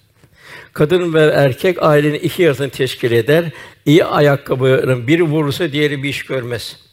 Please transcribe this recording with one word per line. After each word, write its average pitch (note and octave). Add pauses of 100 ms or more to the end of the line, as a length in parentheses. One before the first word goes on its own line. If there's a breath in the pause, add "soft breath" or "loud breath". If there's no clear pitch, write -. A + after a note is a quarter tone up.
(720 loud breath)
Kadın E3+
ve D#3
erkek D3+
ailenin D3
iki F3
yarısını C#3
teşkil B2
eder. D3 (360 loud breath)
İyi D3
ayakkabının C3
biri E3
vurursa D3+
diğeri C#3+
bir C#3+
iş B2+
görmez. A#2+ (160)